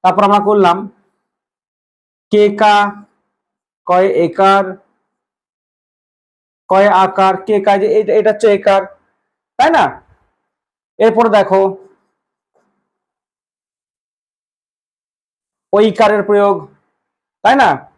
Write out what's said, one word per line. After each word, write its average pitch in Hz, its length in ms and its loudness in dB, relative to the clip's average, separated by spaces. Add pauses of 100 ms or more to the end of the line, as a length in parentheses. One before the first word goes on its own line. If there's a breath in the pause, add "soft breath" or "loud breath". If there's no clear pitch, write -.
তারপর 185 220 0
আমরা 202 220 2
করলাম 190 280 2 (1600)
কেকা, 208 440 2 (1080)
কয় 185 220 0 (180)
একার, 196 380 0 (2000)
কয় 196 180 2 (160)
আকার, 190 300 -2 (120)
কেকা, 202 340 0
যে 208 80 -2 (100)
এটা, 220 200 -2
এটা 214 140 0
হচ্ছে 208 240 -2
একার, 196 260 0 (760)
তাই 285 180 2
না? 214 80 2 (1120)
এরপর 220 260 2 (120)
দেখো 190 240 0 (4000)
ঐকারের 208 560 0
প্রয়োগ, 202 280 0 (880)
তাই 240 120 2
না? 247 120 2 (300)